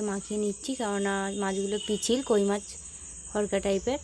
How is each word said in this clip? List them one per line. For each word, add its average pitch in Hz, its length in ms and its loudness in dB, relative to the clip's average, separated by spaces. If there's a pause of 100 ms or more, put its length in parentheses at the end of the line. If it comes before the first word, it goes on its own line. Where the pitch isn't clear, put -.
মাখিয়ে 202 340 -2
নিচ্ছি, 208 360 -2
কেননা 202 360 0 (280)
মাছগুলো 196 340 0 (100)
পিচ্ছিল, 214 320 2 (100)
কই 208 200 6
মাছ 202 140 0 (680)
হরকা 202 340 2
টাইপের। 202 380 2